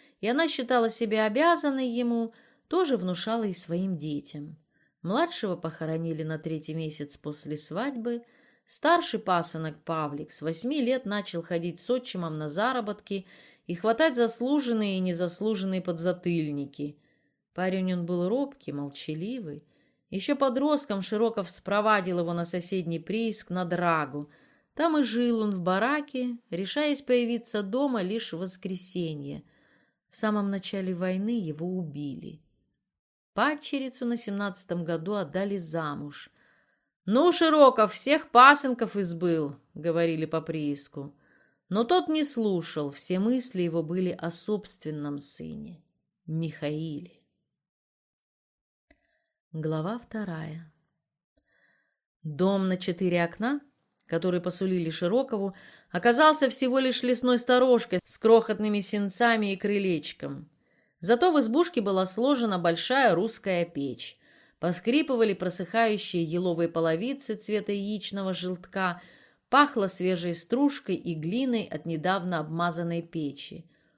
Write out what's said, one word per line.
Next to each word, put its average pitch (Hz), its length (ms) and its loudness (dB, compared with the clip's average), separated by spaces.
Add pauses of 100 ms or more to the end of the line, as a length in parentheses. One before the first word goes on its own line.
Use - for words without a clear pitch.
(200)
и 196 80 -4
она 294 220 2
считала 240 400 2
себя 220 360 0
обязанной 277 640 2
ему, 233 460 -2 (340)
тоже 311 300 2
внушала 185 480 -2
и 196 80 -2
своим 175 440 -4
детям. 147 600 -8 (460)
Младшего 214 520 -2
похоронили 160 680 -4
на 160 140 -4
третий 156 360 -8
месяц 156 420 -8
после 147 400 -10
свадьбы. 233 680 -6 (420)
Старший 330 540 2
пасынок 160 640 -2
Павлик 151 480 -4
с - 80 -14
восьми 226 400 -2
лет 254 240 0
начал 196 360 -4
ходить 170 380 -4
с - 100 -8
отчимом 190 480 -2
на 151 120 -6
заработки — 208 760 -4 (420)
и 175 80 -4
хватать 233 400 4
заслуженные 233 840 0
и 185 40 0
незаслуженные 185 800 -2
подзатыльники. 165 1160 -2 (560)
Парень 185 400 0
он 175 120 -2
был 175 220 0
робкий, 277 440 -4
молчаливый. 151 920 -8 (460)
Ещё 233 260 -2
подростком 277 640 2
Широков 214 480 0
спровадил 202 720 2
его 170 140 0
на 170 120 -2
соседний 170 540 -4
прииск 214 500 -4
на 180 160 -2
Драгу. 160 640 0 (440)
Там 311 240 2
и 285 60 4
жил 233 380 0
он 208 140 0
в 180 60 -4
бараке, 247 760 0 (120)
решаясь 285 520 -2
появиться 233 640 0
дома 247 380 0
лишь 214 320 -4
в 165 60 -6
воскресенье. 170 1040 -6 (680)
В - 60 -20
самом 208 360 0
начале 190 420 -4
войны 185 460 -2
его 160 280 -6
убили. 147 760 -8 (920)
Падчерицу 269 720 -2
на 233 120 -2
семнадцатом 196 680 -6
году 165 280 -4
отдали 196 440 -4
замуж. 156 760 -8 (720)
"Ну, 277 260 6
Широков, 294 600 6
всех - 380 0
пасынков 254 640 8
избыл", 170 600 0 (180)
говорили 165 520 0
по 160 160 -2
прииску. 147 760 -6 (540)
Но 208 140 2
тот 349 240 4
не 311 160 2
слушал, 180 680 -2
все 180 280 -4
мысли 233 420 0
его 165 220 0
были 180 260 -2
о 170 220 -6
собственном 151 880 -6
сыне, 147 640 -14 (420)
Михаиле. 156 920 -6 (2250)
Глава 156 460 -4
вторая. 165 720 -8 (1500)
Дом 185 460 2
на 185 80 0
четыре 175 460 0
окна, 233 380 -2 (460)
который 175 320 0
посулили 180 500 -2
Широкову, 196 640 0 (380)
оказался 262 580 6
всего 262 300 2
лишь 262 240 2
лесной 247 340 4
сторожкой 247 680 6
с - 120 -18
крохотными 214 640 6
сенцами 208 760 2
и 185 40 -6
крылечком. 180 920 -2 (520)
Зато 240 300 4
в 302 80 6
избушке 247 420 2
была 190 240 2
сложена 233 520 0
большая 175 560 2
русская 180 520 0
печь. 139 520 -8 (420)
Поскрипывали 226 720 2
просыхающие 185 920 -2
еловые 170 460 0
половицы 170 640 -2
цвета 208 380 -4
яичного 196 600 -4
желтка – 180 680 -6 (480)
пахло 262 380 4
свежей 180 460 -2
стружкой 254 640 0
и 170 180 -4
глиной 220 580 -2
от - 140 -8
недавно 175 540 -2
обмазанной 170 640 -2
печи. 160 640 -8 (280)